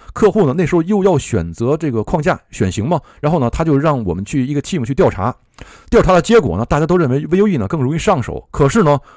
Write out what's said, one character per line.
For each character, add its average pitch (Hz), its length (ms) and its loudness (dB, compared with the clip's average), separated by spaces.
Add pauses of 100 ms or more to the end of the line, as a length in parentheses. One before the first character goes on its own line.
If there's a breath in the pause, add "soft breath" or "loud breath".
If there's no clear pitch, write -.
(120)
客 208 180 2
户 185 160 2
呢 131 100 0
那 180 80 0
时 156 120 0
候 165 60 4
又 190 200 0
要 185 160 2
选 85 340 -4
择 120 240 -2
这 160 140 -6
个 113 140 -2
框 160 180 -2
架 160 160 0 (120)
选 95 200 -2
型 101 160 -4
嘛， 160 140 -2 (200 soft breath)
然 147 120 -2
后 170 80 0
呢 120 100 0
他 - 140 -4
就 156 120 2
让 139 280 0
我 87 100 -2
们 92 100 -6
去 127 220 -4
一 143 80 -8
个 143 80 -2
team 156 220 -6
去 123 100 -6
调 147 160 2
查， 95 240 -4 (560 loud breath)
调 226 100 4
查 180 120 4
的 175 100 4
结 226 160 4
果 110 180 2
呢， 107 100 -2
大 156 120 0
家 156 80 0
都 180 100 2
认 165 140 2
为 151 160 -2
V 165 120 0
U 214 100 4
E 185 80 0
呢 104 100 -2
更 147 160 -4
容 127 100 0
易 165 60 -4
上 165 240 0
手， 71 300 -10
可 139 160 2
是 214 160 2
呢， 147 160 2 (160 soft breath)